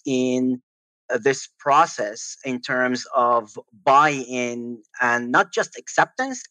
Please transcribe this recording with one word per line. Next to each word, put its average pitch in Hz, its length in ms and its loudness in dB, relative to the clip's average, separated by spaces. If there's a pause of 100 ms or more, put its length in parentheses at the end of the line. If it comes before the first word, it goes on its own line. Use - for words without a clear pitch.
in 127 560 0 (540)
this 131 300 -2 (120)
process 139 840 0
in 127 160 -6
terms 127 440 -2 (100)
of 120 420 2 (280)
buy-in 123 960 2 (200)
and 120 300 0
not 185 220 2
just 190 240 -4
acceptance, 254 720 -4